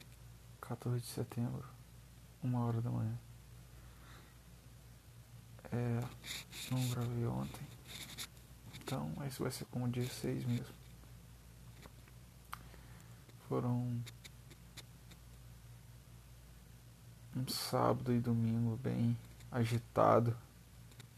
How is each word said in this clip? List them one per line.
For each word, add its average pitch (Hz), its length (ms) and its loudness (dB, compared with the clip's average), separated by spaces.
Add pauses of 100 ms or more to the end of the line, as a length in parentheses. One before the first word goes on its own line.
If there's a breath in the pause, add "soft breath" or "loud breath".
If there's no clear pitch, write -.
(600)
quatorze 123 400 2
de 117 60 -4
setembro, 127 600 0 (760)
uma 123 240 4
hora 117 160 4
da 120 80 2
manhã. 117 280 2 (2500 loud breath)
É, 120 280 2 (720)
não 127 200 4
gravei 120 360 2
ontem. 127 400 0 (1080)
Então, 143 360 -2 (140)
esse 135 160 -2
vai 131 100 4
ser - 140 -4
como 123 240 0
dia 123 180 4
seis 131 380 0
mesmo. 123 300 2 (2750 loud breath)
Foram 123 560 4 (3250)
um 131 140 2
sábado 123 640 6
e 120 80 8
domingo 117 560 6
bem 120 400 4 (340)
agitado. 117 840 8 (800)